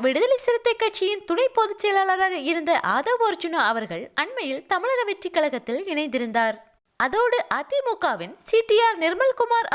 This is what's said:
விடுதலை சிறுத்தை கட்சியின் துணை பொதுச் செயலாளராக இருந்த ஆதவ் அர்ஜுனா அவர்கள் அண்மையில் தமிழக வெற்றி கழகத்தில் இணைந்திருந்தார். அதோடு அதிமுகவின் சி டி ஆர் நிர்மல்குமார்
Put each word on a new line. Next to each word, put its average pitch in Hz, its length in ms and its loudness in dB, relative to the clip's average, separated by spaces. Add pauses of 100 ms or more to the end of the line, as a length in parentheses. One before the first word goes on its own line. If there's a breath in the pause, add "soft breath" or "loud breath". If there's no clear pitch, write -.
விடுதலை 403 400 2
சிறுத்தை 466 300 2
கட்சியின் 415 540 -2
துணை 453 180 2 (100)
பொதுச் 415 260 0
செயலாளராக 381 520 2 (160)
இருந்த 330 220 0 (220)
ஆதவ் 466 340 0
அர்ஜுனா 339 320 -2 (100)
அவர்கள் 214 320 -6 (200)
அண்மையில் 339 500 -6
தமிழக 494 360 0
வெற்றி 381 280 -6
கழகத்தில் 262 440 0 (120)
இணைந்திருந்தார். 233 640 -2 (420)
அதோடு 440 400 2 (200)
அதிமுகவின் 339 760 -2 (120)
சி 453 200 4
டி 427 100 4 (100)
ஆர் 415 180 -2
நிர்மல்குமார் 466 680 2